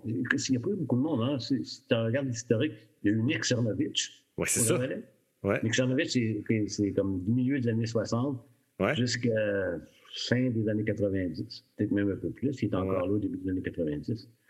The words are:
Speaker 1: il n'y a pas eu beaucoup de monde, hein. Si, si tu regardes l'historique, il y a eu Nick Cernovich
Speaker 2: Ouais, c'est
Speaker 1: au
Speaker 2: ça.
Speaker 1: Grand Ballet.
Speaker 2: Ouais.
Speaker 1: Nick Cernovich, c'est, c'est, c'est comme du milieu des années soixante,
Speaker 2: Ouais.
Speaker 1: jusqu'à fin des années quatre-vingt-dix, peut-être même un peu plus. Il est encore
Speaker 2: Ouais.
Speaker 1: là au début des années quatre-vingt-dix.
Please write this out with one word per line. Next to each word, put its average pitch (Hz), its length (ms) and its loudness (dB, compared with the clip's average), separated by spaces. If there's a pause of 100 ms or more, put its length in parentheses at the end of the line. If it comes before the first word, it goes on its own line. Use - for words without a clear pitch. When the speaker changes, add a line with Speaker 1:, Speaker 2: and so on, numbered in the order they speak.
Speaker 1:
il 110 80 -2
n'y 127 420 0
a 120 40 0
pas 185 100 -2
eu 208 60 0
beaucoup 127 200 0
de 127 60 2
monde, 147 200 2
hein. 139 160 0
Si, 117 260 0
si - 220 -14
tu - 80 2
regardes 117 320 0
l'historique, 120 460 0 (320)
il 101 60 6
y 107 40 4
a 110 40 2
eu 110 40 2
Nick 147 220 0
Cernovich - 800 -2 (140)
Speaker 2:
Ouais, 82 100 0
c'est - 120 2
Speaker 1:
au 117 40 4
Speaker 2:
ça. 151 100 2
Speaker 1:
Grand 135 80 0
Ballet. 165 200 -4 (400)
Speaker 2:
Ouais. 101 200 2
Speaker 1:
Nick 113 120 0
Cernovich, 131 380 2
c'est, 110 360 0
c'est, 107 200 2
c'est 101 240 0
comme 98 300 0
du 98 100 0
milieu 127 280 2
des 117 80 0
années 113 180 0
soixante, 117 560 -2 (380)
Speaker 2:
Ouais. 117 160 2
Speaker 1:
jusqu'à 110 800 0 (540)
fin 127 200 2
des 110 220 0
années 107 140 0
quatre-vingt-dix, 98 840 -2 (100)
peut-être 104 160 0
même 101 180 2
un 92 60 -2
peu 82 140 -4
plus. 127 320 -4
Il - 80 0
est - 40 -2
encore 92 280 0
Speaker 2:
Ouais. 90 60 0
Speaker 1:
là 101 60 2
au 107 40 2
début 87 180 -2
des 92 140 -4
années 92 120 -2
quatre-vingt-dix. 113 640 -4 (240)